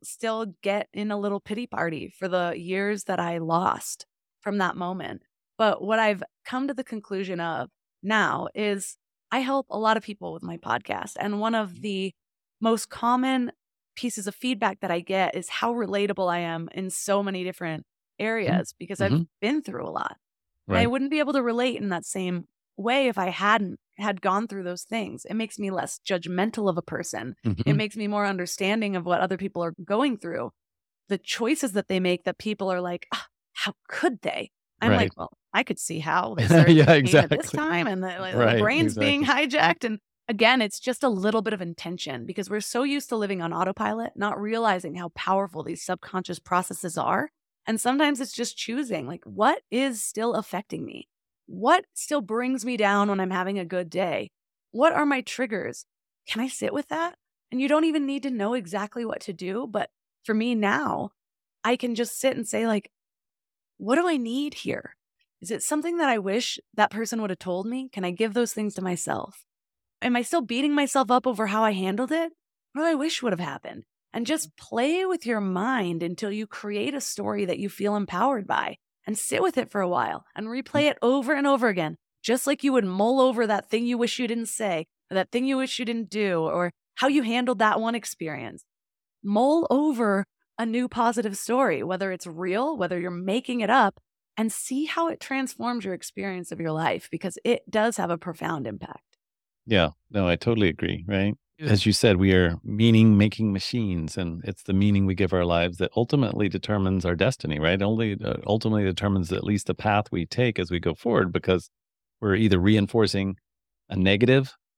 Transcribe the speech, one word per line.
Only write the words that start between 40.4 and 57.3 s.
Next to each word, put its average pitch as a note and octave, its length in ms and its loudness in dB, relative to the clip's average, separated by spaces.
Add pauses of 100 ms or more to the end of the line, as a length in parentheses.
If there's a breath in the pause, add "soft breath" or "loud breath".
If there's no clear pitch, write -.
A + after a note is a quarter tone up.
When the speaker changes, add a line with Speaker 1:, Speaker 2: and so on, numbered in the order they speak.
Speaker 1:
it's G#3 180 -2
just - 240 -4
a C4+ 60 2
little G#3+ 320 2
bit G#3+ 120 -4
of F#3+ 80 -6
intention E3 640 -8
because F#3 260 -8
we're G#3 100 -2
so C4 220 -2
used C#4 260 -2
to A#3+ 80 -2
living G3+ 240 -2
on E3 100 -4
autopilot, G#3 640 -2
not G3+ 240 -4
realizing G#3 560 2
how F3 140 -8
powerful F#3 540 0
these E3+ 200 -8
subconscious F#3 560 -6
processes F3+ 600 -2
are. A3 300 0 (380)
And A3 120 0
sometimes C#4 400 2
it's C4 140 -6
just - 240 -6
choosing, A3+ 480 -4
like, D#3 180 -10
what G#3+ 460 2
is B3 340 -2
still A3+ 300 -2
affecting F3+ 500 -6
me? - 240 -14 (380)
What B3 480 2
still - 280 -2
brings A3+ 440 -4
me B3 100 -2
down G3+ 340 4
when G3 100 0
I'm F#3 100 -2
having F#3+ 300 -2
a F3+ 60 -6
good F3 240 -4
day? E3+ 420 -2 (400)
What D4 220 2
are D4+ 120 2
my C#4 160 2
triggers? G#3+ 640 -6 (420)
Can A3 140 -4
I C4 60 -2
sit G#3+ 260 -4
with C#4+ 140 -4
that? E4 280 -4 (360)